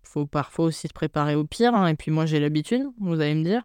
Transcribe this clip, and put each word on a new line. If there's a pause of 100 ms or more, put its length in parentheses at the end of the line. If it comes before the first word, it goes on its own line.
Faut
parfois
aussi
se
préparer
au
pire,
hein,
et
puis
moi,
j'ai
l'habitude, (180)
vous
allez
me
dire.